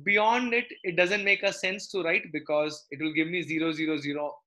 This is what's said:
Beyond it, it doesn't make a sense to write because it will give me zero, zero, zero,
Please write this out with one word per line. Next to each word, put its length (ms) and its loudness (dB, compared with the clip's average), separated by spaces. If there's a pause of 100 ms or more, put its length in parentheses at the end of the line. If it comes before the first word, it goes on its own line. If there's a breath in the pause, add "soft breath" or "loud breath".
Beyond 520 4
it, 180 0 (100)
it 140 -4
doesn't 280 2
make 180 4
a 100 2
sense 360 -4
to 140 -2
write 300 0
because 580 -2
it 120 -10
will 100 0
give 160 2
me 140 -4
zero, 280 -2
zero, 280 -2
zero, 360 -4 (120)